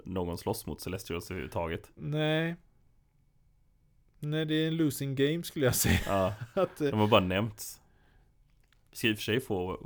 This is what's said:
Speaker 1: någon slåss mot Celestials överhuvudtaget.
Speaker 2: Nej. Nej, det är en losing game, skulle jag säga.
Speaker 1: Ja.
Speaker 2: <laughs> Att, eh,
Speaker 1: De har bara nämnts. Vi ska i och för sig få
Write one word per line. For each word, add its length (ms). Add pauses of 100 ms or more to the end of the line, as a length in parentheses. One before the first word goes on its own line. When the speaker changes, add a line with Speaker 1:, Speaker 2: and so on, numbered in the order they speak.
Speaker 1:
någon 340
slåss 280
mot 140
Celestials 500
överhuvudtaget. 640
Speaker 2:
Nej. 600 (1600)
Nej, 280
det 80
är 140
en 80
losing 380
game, 280
skulle 220
jag 100
säga. 320
Speaker 1:
Ja. 280 (200)
Speaker 2:
<laughs> 80
Att, 180
eh, 80
Speaker 1:
De 120
har 80
bara 120
nämnts. 600 (1080)
Vi 60
ska 120
i 40
och 40
för 60
sig 180
få 460